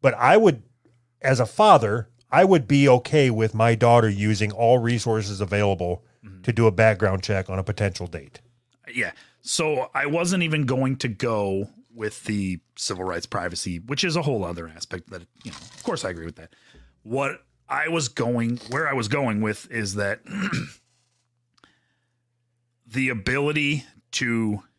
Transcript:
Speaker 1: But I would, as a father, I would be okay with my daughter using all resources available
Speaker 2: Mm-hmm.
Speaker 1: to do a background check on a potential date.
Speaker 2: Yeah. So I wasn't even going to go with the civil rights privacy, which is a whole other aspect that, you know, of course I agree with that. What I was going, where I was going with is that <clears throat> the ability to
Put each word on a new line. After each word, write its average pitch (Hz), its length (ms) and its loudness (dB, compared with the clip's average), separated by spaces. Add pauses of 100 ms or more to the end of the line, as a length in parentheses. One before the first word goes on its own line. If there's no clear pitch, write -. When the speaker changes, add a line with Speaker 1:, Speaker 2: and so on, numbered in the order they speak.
Speaker 1:
But 127 120 4
I 123 240 6
would, 185 260 4 (580)
as 135 180 0
a 123 60 2
father, 120 640 4 (240)
I 165 140 6
would 165 220 4
be 139 200 6
okay 131 420 4
with 110 240 0
my 113 220 4
daughter 117 340 6
using 104 420 0
all 117 280 2
resources 110 600 -2
available 95 640 -2 (200)
Speaker 2:
Mm-hmm. 95 200 -20
Speaker 1:
to 117 100 -2
do 113 140 4
a 110 40 6
background 98 520 2
check 95 260 -4
on 95 80 -4
a 95 60 -4
potential 95 420 -4
date. 80 360 -14 (520)
Speaker 2:
Yeah. 113 200 -6 (280)
So 151 500 -4
I 135 140 -4
wasn't 170 380 0
even 156 240 -2
going 131 300 -2
to 127 100 -6
go 104 600 -4 (240)
with 110 340 -10
the 95 340 -4 (160)
civil 92 280 -8
rights 87 220 -6
privacy, 90 540 -8
which 120 240 -6
is 170 120 -2
a 170 60 -2
whole 127 240 -2
other 85 220 -10
aspect 82 420 -16
that, 90 140 -16 (200)
you 110 60 -12
know, - 80 -16
of - 240 -20
course - 240 -6
I 95 60 -6
agree 82 160 -10
with 82 80 -12
that. 82 180 -20 (480)
What 135 420 -6 (240)
I 143 200 -4
was 165 200 -2
going, 117 500 -2 (120)
where 147 180 -4
I 139 60 -4
was 120 140 -2
going 110 340 -2
with 107 300 -4
is 104 240 -6
that 101 300 -4
<clears throat> - 40 -20 (2500)
the 131 240 -2
ability 143 760 -2 (260)
to 113 500 -2 (180)